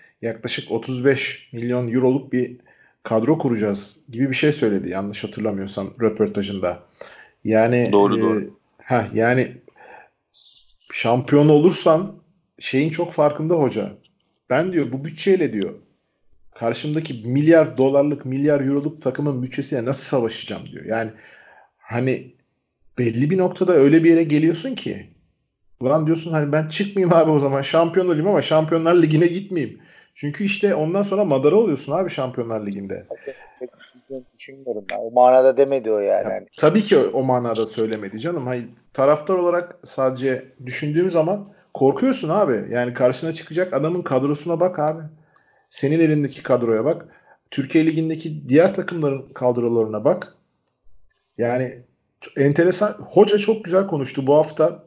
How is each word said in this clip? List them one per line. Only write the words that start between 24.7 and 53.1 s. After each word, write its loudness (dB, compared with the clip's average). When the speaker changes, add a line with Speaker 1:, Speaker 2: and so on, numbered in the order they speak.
Speaker 1:
ki -10
ulan 0
diyorsun -2
hani -2
ben 0
çıkmayayım 0
abi 6
o 4
zaman 0
şampiyon 2
olayım 0
ama 2
Şampiyonlar 2
Ligi'ne 4
gitmeyeyim. -6
Çünkü -8
işte 0
ondan -2
sonra -2
madara 2
oluyorsun 2
abi -2
Şampiyonlar -6
Ligi'nde. -10
Speaker 3:
Düşünmüyorum -12
ben. -6
O -8
manada 6
demedi 2
o 2
yani. 0
Speaker 1:
Ya, -10
tabii 4
ki 4
o, 4
o 0
manada 0
söylemedi -6
canım. -6
Hayır, -6
taraftar 2
olarak -2
sadece -2
düşündüğüm -2
zaman -2
korkuyorsun 0
abi. 0
Yani -4
karşına 0
çıkacak -6
adamın -2
kadrosuna -2
bak -2
abi. -4
Senin -2
elindeki 0
kadroya 2
bak. -4
Türkiye 0
Ligi'ndeki -4
diğer 6
takımların -4
kadrolarına 0
bak. -2
Yani -4
ç-, -4
enteresan. 2
Hoca 2